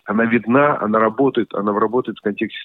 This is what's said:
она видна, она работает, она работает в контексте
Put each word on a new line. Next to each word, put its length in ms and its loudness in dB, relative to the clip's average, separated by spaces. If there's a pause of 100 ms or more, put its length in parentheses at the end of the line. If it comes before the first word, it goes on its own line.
она 200 0
видна, 560 2
она 180 0
работает, 560 0
она 240 -2
работает 400 -2
в 40 -20
контексте 420 -6